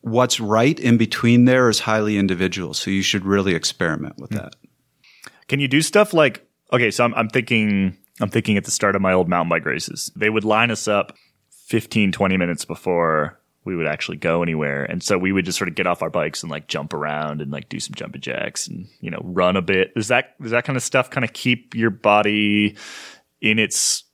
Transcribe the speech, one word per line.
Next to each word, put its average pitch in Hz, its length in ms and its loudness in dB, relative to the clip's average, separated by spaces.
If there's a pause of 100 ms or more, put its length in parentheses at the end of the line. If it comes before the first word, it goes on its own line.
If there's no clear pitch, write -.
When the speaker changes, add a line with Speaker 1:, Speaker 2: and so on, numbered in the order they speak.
Speaker 1:
what's 120 360 2
right 113 400 2
in 120 200 4
between 120 480 4
there 127 220 6
is 107 120 0
highly 107 360 0
individual. 92 580 0
So - 180 -4
you 95 100 0
should 95 220 0
really 98 320 2
experiment - 640 -4
with - 120 -16
Speaker 2:
Hmm. 107 60 -6
Speaker 1:
that. - 200 -10 (920)
Speaker 2:
Can 143 100 0
you 143 80 0
do 139 160 4
stuff 208 320 4
like, 147 320 2 (260)
okay, 120 200 2
so 123 120 0
I'm, 117 100 0
I'm 113 140 0
thinking, 107 680 0 (240)
I'm 101 100 -2
thinking 110 260 0
at 98 80 -2
the - 60 -10
start 98 260 0
of 98 60 0
my 92 100 4
old 92 160 4
mountain 87 220 0
bike 82 160 0
races, - 500 -6
they 107 140 0
would 107 140 -2
line 110 260 2
us - 180 -6
up 101 280 0 (340)
fifteen, 104 640 -2
twenty 95 240 0
minutes 87 300 -2
before 82 760 -2 (240)
we 95 100 -8
would 82 120 -4
actually 76 320 -6
go 85 240 0
anywhere. 73 420 -4
And 87 180 -6
so 98 160 0
we 95 140 0
would 95 120 0
just 90 140 -4
sort 95 100 -4
of 85 60 -8
get 92 140 -2
off 87 120 -2
our 85 80 -4
bikes 78 340 -4
and, 82 80 -12
like, 73 180 -12
jump 76 260 -8
around 76 480 -6
and, 69 80 -10
like, 69 180 -10
do - 120 -10
some - 140 -12
jumping - 260 -14
jacks - 480 -8
and, - 180 -14 (140)
you - 100 -10
know, - 140 -10
run 90 320 2
a 92 60 2
bit. 92 340 0
Does 110 100 -4
that, 127 340 0
does 113 120 -6
that 120 120 0
kind 135 120 -4
of 123 80 -4
stuff - 260 0
kind 127 140 -2
of 110 80 -6
keep - 420 -2
your 113 160 2
body 104 840 2 (640)
in 110 180 2
its - 560 -2